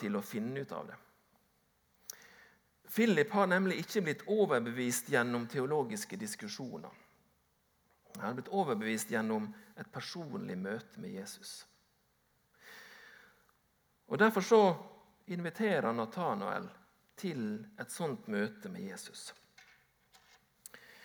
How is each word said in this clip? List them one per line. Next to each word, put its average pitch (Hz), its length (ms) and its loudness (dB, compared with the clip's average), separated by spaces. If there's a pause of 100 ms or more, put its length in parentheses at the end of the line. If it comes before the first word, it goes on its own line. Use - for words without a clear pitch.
til 101 160 0
å 101 80 -4
finne 127 400 -6
ut - 80 -12
av - 160 -8
det. - 120 -18 (1900)
Philip 190 360 6
har 202 160 4
nemlig 180 340 2
ikke 208 240 -2
blitt 151 160 -2 (100)
overbevist 123 800 4
gjennom 120 400 4
teologiske 131 640 0
diskusjoner. 104 760 -8 (1200)
Han - 80 -12
har 113 140 -4
blitt 131 100 -10
overbevist 110 640 0
gjennom 110 380 -2 (260)
et - 160 -12
personlig 120 640 -8
møte 98 480 -8
med 95 80 -10
Jesus. - 540 -12 (2500)
Og 143 140 2
derfor 220 200 6
så 220 200 8 (640)
inviterer 175 680 0
Nathanael 107 800 -2 (500)
til 110 460 -4 (100)
et - 160 -10
sånt 139 400 -6
møte 104 400 -4
med 92 160 -10
Jesus. - 460 -14 (1700)